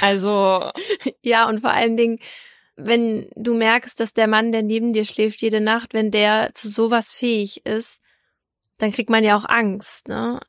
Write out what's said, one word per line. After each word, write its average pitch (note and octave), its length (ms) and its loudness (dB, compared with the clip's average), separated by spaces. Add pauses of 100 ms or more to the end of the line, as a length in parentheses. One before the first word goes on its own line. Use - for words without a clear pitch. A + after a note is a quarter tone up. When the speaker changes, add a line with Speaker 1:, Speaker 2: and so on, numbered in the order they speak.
Speaker 1:
Also G3 680 2 (280)
Speaker 2:
<laughs> - 240 -8
Ja, A#3 260 2
und A3 120 -2
vor B3+ 100 -2
allen A#3 260 2
Dingen, A#3 220 2 (580)
wenn A3+ 600 -2
du A#3 180 -2
merkst, A#3 460 0
dass A3+ 140 -4
der A3 120 4
Mann, A3 240 2
der A3+ 120 0
neben A3+ 300 0
dir G#3+ 120 0
schläft G#3+ 380 -2
jede A3 180 0
Nacht, A3+ 340 -2
wenn G#3+ 160 0
der G#3+ 440 2
zu - 140 -10
sowas A3+ 440 0
fähig A3 520 -2
ist, - 360 -6 (800)
dann A3 120 0
kriegt G#3+ 200 -6
man A3+ 120 4
ja G#3 140 4
auch G#3 120 -4
Angst, G#3 600 -2
ne? A3+ 400 -6